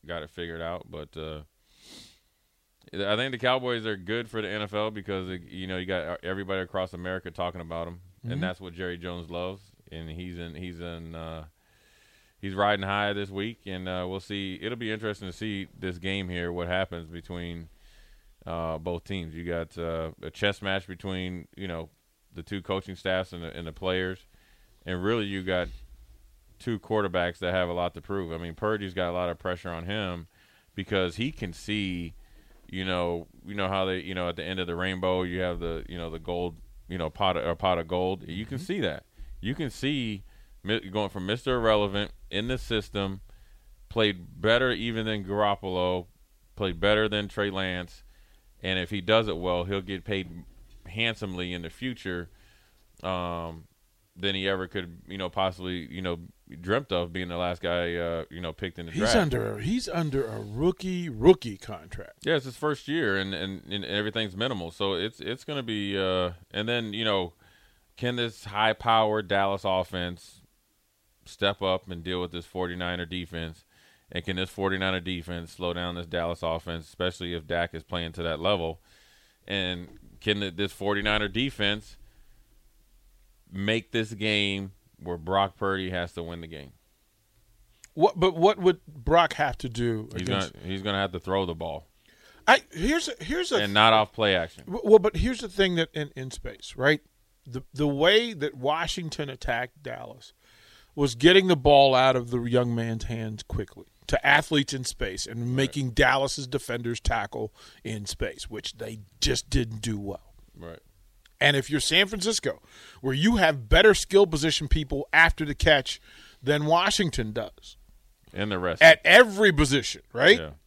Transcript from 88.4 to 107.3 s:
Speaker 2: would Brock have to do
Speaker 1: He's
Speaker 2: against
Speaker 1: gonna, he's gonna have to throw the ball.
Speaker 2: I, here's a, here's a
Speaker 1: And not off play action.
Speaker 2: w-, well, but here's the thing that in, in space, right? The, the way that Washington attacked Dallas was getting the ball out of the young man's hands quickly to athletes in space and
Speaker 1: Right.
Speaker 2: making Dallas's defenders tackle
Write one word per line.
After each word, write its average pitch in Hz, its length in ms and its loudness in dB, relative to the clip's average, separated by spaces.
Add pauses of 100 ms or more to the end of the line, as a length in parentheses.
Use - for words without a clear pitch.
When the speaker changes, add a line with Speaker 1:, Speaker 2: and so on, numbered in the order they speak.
Speaker 2:
would 180 280 4
Brock 156 480 4
have 143 240 0
to 131 100 -6
do 113 440 -2
Speaker 1:
He's 90 100 -4
Speaker 2:
against 95 320 0
Speaker 1:
gonna, - 120 -14
he's 95 160 -4
gonna 101 160 0
have 98 140 0
to 90 80 -6
throw 95 240 0
the 87 100 -4
ball. 80 320 -8 (600)
Speaker 2:
I, 247 160 8 (100)
here's 269 360 0
a, 294 40 -8 (100)
here's 320 300 -2
a 247 40 4
Speaker 1:
And 104 180 2
not 110 180 8
off 110 200 6
play 104 220 4
action. 85 320 -2
Speaker 2:
w-, 196 180 -4
well, 214 140 10
but 175 180 2
here's 220 240 0
the 226 80 -8
thing 190 280 2
that 165 180 0
in, 147 220 -4
in 131 140 -10
space, - 460 -12
right? 143 240 6 (460)
The, 127 160 -8 (120)
the 147 140 2
way 196 440 4
that 147 240 -4
Washington 156 720 -2
attacked 127 540 -4
Dallas - 500 -12 (640)
was 139 200 2
getting 185 340 8
the 175 80 8
ball 139 380 10
out 131 220 8
of 120 140 -2
the 123 120 2
young 120 320 4
man's 113 300 -2
hands 110 380 -6
quickly - 440 -6 (220)
to - 180 2
athletes 147 460 4
in 131 120 -4
space 98 420 -4
and 113 140 -6
Speaker 1:
Right. 120 80 -2
Speaker 2:
making 131 420 0
Dallas's 135 560 4
defenders 120 540 -4
tackle 110 520 0 (320)